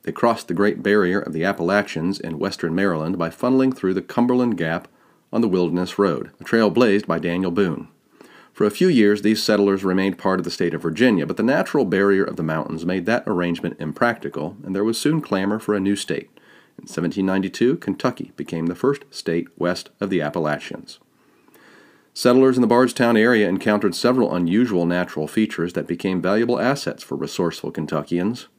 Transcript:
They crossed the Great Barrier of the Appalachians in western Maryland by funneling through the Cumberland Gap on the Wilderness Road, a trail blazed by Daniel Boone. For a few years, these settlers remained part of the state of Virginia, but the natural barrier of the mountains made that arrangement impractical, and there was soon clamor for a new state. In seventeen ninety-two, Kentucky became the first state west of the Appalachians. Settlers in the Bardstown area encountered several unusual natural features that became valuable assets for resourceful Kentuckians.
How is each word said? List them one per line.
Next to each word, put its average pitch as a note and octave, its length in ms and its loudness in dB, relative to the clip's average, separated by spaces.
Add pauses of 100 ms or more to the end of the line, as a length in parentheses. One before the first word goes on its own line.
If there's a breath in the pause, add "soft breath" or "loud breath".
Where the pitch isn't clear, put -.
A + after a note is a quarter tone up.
They - 100 -6
crossed - 340 0
the F2 80 -4
Great G2+ 280 0
Barrier G2+ 380 2
of - 120 -8
the D#2+ 120 -2
Appalachians F#2+ 760 -2
in D#2+ 180 -8
western F2 360 -4
Maryland F2+ 440 0
by E2 120 -2
funneling C3 460 2
through F#2+ 180 0
the F#2 80 -2
Cumberland B2 540 0
Gap E2 300 -4 (460 soft breath)
on A2+ 80 0
the A2+ 80 2
Wilderness F2+ 500 0
Road, F2+ 320 0 (100)
a - 40 -18
trail A2+ 260 2
blazed G#2+ 360 4
by E2 120 -2
Daniel F2 320 -2
Boone. F2 380 0 (640 loud breath)
For - 120 0
a G#2 80 2
few F#3 160 2
years, G#2 340 4
these G#2+ 200 2
settlers G2+ 420 2
remained F#2+ 340 0
part F#2 200 0
of E2+ 60 -4
the E2+ 80 -6
state E2+ 220 -2
of - 80 -8
Virginia, E2+ 440 2
but F2+ 100 -6
the - 80 -4
natural B2+ 400 0
barrier G2 400 2
of - 120 -6
the E2+ 80 -4
mountains D#2+ 420 -4
made F2+ 200 -2
that A#2 200 0
arrangement F2 540 -4
impractical, E2 840 -4
and F#2 100 -8
there G2 100 0
was A2+ 140 -2
soon D#3 220 0
clamor G2+ 400 -2
for G#2 140 -2
a G2+ 60 0
new G2 160 0
state. - 340 -8 (480 soft breath)
In - 80 -20
seventeen F2 400 -2
ninety-two, G2 500 0
Kentucky - 600 -6
became E2 300 -6
the F2+ 100 -2
first C#3 340 -2
state - 460 -4
west F2 340 -4 (100)
of G2+ 100 -4
the F#2 100 0
Appalachians. D2+ 800 -6 (1160 soft breath)
Settlers B2+ 400 6
in B2 60 4
the A2+ 60 4
Bardstown A#2+ 480 4
area A2 320 4
encountered G2+ 460 0
several B2 400 2
unusual F2+ 520 2
natural F2 400 -2
features F#2 460 -2
that D2+ 160 -4
became F#2 340 -2
valuable A2+ 380 2
assets C3 420 -2
for - 140 -8
resourceful D#2+ 560 -4
Kentuckians. F2 720 -4 (120)